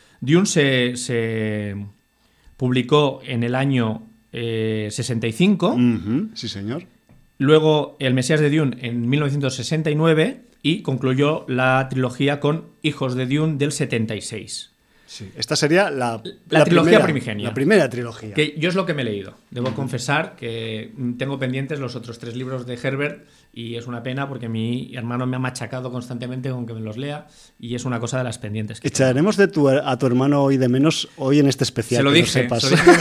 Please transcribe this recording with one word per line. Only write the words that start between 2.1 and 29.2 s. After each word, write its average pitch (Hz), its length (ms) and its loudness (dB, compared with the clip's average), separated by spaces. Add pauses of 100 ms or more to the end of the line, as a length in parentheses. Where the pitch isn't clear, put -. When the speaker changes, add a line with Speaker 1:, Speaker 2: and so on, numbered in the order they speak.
Speaker 1:
publicó 131 680 2
en 123 180 -2
el 120 120 0
año, 127 480 0 (300)
eh, 110 580 -4
sesenta 117 360 -4
y 113 40 -2
cinco. 175 420 2
Speaker 2:
Ujú, 123 600 2
sí, - 140 -10
señor. 104 360 -8 (560)
Speaker 1:
Luego 151 600 4
el 131 140 0
Mesías 131 260 2
de 151 100 4
Dune 139 320 0
en 120 280 -4
mil 143 100 2
novecientos 139 360 -2
sesenta 151 360 -2
y 147 40 0
nueve 160 460 2 (220)
y - 180 0
concluyó 135 640 0
la 131 420 2
trilogía 131 500 -2
con 151 260 0 (160)
Hijos 139 340 -2
de 127 120 -2
Dune 151 300 0
del 143 140 0
setenta 113 440 -2
y 98 60 -8
seis. - 500 -12 (380)
Speaker 2:
Sí, - 280 -16
esta - 180 -4
sería 165 340 2
la, 120 320 -4 (280)
Speaker 1:
La 160 100 4
Speaker 2:
la 143 60 8
Speaker 1:
trilogía 170 180 6 (160)
Speaker 2:
primera, - 60 4
Speaker 1:
primigenia. 120 420 -2
Speaker 2:
la 110 60 -6
primera 143 360 4
trilogía. 113 440 -10
Speaker 1:
Que 151 240 0
yo 160 100 0
es 180 80 -2
lo 185 100 0
que 165 80 -2
me 143 100 -4
he - 20 -2
leído. 101 300 -6 (160)
Debo 123 160 -4
Speaker 2:
Ujú. 127 100 -4
Speaker 1:
confesar 135 580 -4
que, 113 600 -8
mm, 123 160 -4
tengo 131 260 -6
pendientes 135 400 -4
los 131 160 -8
otros 117 240 -14
tres 120 160 -10
libros 127 320 -8
de 127 60 -8
Herbert 139 520 -6 (280)
y 117 220 -10
es 117 120 -10
una 120 160 -8
pena 131 240 -6
porque 123 220 -10
mi 113 440 -4
hermano 123 320 -6
me 127 120 -2
ha - 20 -4
machacado 127 540 -6
constantemente 123 560 -8
con 123 160 -6
que 117 80 -10
me 113 80 -10
los 110 160 -8
lea 143 280 -10 (320)
y 120 180 -10
es 120 100 -6
una 120 160 -4
cosa 120 160 -4
de 127 80 -2
las 117 120 -8
pendientes 107 440 -8
que 147 80 -2
tengo. - 80 -6
Speaker 2:
Echaremos 139 400 2